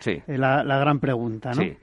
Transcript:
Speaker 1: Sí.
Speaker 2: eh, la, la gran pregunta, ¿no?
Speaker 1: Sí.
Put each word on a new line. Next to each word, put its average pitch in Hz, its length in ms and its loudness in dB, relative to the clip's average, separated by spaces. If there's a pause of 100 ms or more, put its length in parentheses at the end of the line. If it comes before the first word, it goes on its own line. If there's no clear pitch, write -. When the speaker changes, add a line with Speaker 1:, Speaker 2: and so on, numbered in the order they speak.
Speaker 1:
Sí. 110 120 -2 (140)
Speaker 2:
eh, 139 120 -4
la, 135 260 2
la 135 140 2
gran 143 200 2
pregunta, 120 520 -2
¿no? 123 100 0
Speaker 1:
Sí. 80 220 -2